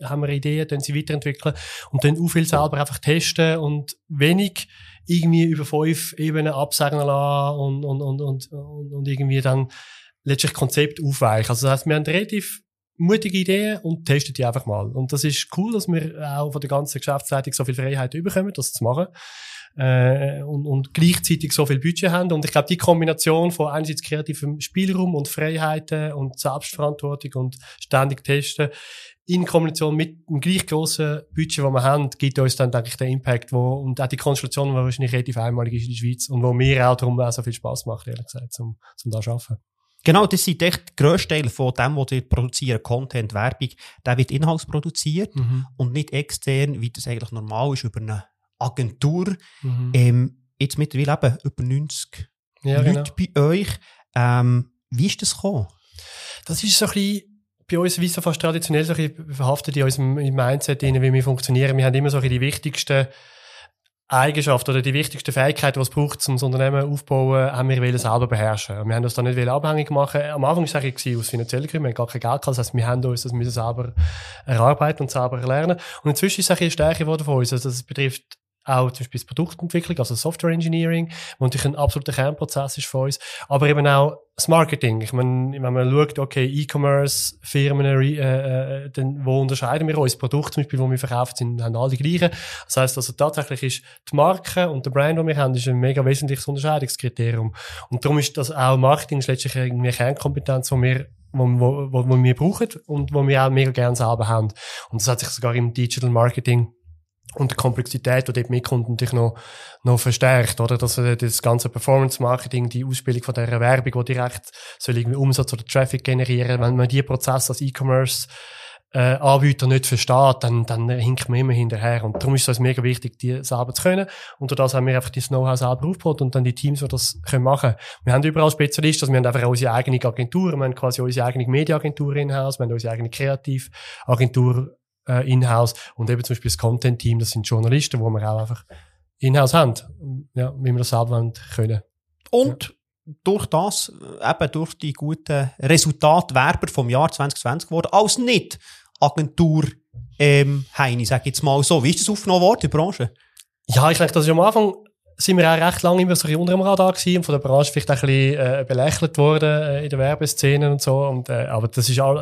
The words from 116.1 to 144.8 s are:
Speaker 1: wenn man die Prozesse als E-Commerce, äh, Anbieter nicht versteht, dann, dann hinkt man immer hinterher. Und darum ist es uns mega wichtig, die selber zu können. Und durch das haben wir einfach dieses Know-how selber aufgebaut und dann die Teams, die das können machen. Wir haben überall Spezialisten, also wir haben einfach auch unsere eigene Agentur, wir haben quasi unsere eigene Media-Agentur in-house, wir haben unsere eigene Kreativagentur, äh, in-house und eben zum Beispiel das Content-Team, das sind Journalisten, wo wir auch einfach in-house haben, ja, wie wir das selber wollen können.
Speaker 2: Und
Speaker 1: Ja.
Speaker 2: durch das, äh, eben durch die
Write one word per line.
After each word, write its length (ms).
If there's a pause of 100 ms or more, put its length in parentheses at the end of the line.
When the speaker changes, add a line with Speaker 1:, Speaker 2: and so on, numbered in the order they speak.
Speaker 1:
wenn 160
man 120
die 160
Prozesse 480
als 100
E-Commerce, 640 (680)
äh, 220
Anbieter 500
nicht 180
versteht, 540
dann, 260
dann 240
hinkt 400
man 80
immer 160
hinterher. 500
Und 120
darum 180
ist 80
es 60
uns 120
mega 220
wichtig, 380
die 240
selber 320
zu 80
können. 240 (320)
Und 100
durch 80
das 160
haben 140
wir 80
einfach 160
dieses 180
Know-how 260
selber 320
aufgebaut 360
und 100
dann 100
die 120
Teams, 240
die 80
das 420
können 140
machen. 320 (300)
Wir 80
haben 100
überall 260
Spezialisten, 540
also 100
wir 40
haben 100
einfach 160
auch 80
unsere 200
eigene 320
Agentur, 500
wir 120
haben 80
quasi 280
unsere 260
eigene 200
Media-Agentur 680
in-house, 420
wir 60
haben 100
unsere 180
eigene 200
Kreativagentur, 1600 (320)
äh, 240
in-house 420 (220)
und 140
eben 140
zum 120
Beispiel 140
das 80
Content-Team, 640
das 120
sind 160
Journalisten, 520
wo 120
wir 180
auch 120
einfach 220 (540)
in-house 360
haben, 200 (640)
ja, 240
wie 120
wir 60
das 120
selber 220
wollen 220 (220)
können. 260 (480)
Speaker 2:
Und 460 (300)
Speaker 1:
Ja. 80 (100)
Speaker 2:
durch 240
das, 440 (300)
äh, 80
eben 220
durch 260
die 160